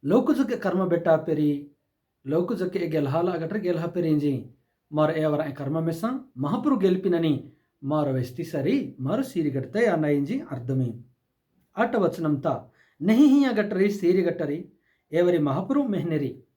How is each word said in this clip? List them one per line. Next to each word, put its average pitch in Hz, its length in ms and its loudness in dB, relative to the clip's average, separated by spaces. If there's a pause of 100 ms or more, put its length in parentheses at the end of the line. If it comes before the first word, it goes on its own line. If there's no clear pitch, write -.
ಲೋಕುಜಕ್ಕೆ 247 520 2
ಕರ್ಮ 185 280 0
ಬೆಟ್ಟ 165 240 0 (180)
ಪೆರಿ, 151 240 0 (760)
ಲೋಕುಜಕ್ಕೆ 180 520 -2
ಎ 170 100 -4
ಗೆಲ್ಹಾಲ 156 480 0
ಅಗಟ್ರೆ 165 240 -4
ಗೆಲ್ಹ 170 260 -2
ಪೆರಿ 165 280 -2
ಇಂಜಿ. 143 200 0 (580)
ಮಾರ 151 180 2
ಎ 160 120 -2
ಅವರ 151 180 0
ಎ 151 120 -4
ಕರ್ಮ 143 280 -4
ಮೆಸ್ಸ 160 240 -4 (320)
ಮಹಾಪುರು 190 400 0
ಗೆಲ್ಪಿನನಿ 180 580 2 (480)
ಮಾರ 147 280 0
ವೆಸ್ತಿ 131 340 -4
ಸರಿ 165 560 -2
ಮಾರು 170 220 -2
ಸೀರಿ 160 280 -2
ಗಟ್ತೆ 135 340 -2
ಯಾ 190 120 2
ನ 156 80 0
ಇಂಜಿ 147 360 0 (140)
ಅರ್ಧಮಿ. 127 360 -2 (840)
ಆಟ 247 200 0
ವಚನಂ 160 440 0
ತಾ, 143 140 -2 (460)
ನಹಿ 226 260 6
ಹಿಯಾ 277 260 6
ಗಟ್ರಿ 202 380 2
ಸೀರಿ 185 320 2
ಗಟ್ಟರಿ, 165 360 -2 (540)
ಎವರಿ 175 260 4
ಮಹಾಪುರು 175 440 0 (120)
ಮೆಹ್ನೆರಿ. 151 380 -2 (240)